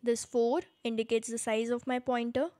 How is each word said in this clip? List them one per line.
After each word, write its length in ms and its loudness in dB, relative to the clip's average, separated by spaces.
This 200 0
four 380 2
indicates 420 0
the 120 -6
size 300 -2
of 160 -2
my 140 0
pointer. 600 -2